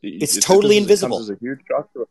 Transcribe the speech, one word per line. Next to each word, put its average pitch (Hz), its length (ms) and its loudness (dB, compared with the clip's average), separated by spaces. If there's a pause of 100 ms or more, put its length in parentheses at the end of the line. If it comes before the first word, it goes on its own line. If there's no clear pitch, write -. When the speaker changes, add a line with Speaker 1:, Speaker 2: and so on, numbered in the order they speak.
Speaker 1:
It, 101 200 -12
Speaker 2:
It's - 140 -2
Speaker 1:
it, - 40 -8
Speaker 2:
totally 202 340 4
Speaker 1:
it 208 60 4
comes 190 100 0
Speaker 2:
invisible. 196 280 0
Speaker 1:
as 110 100 -10
a 98 60 -8
huge 131 320 -10
shock 135 260 -6
to 131 60 -14
the 113 120 -8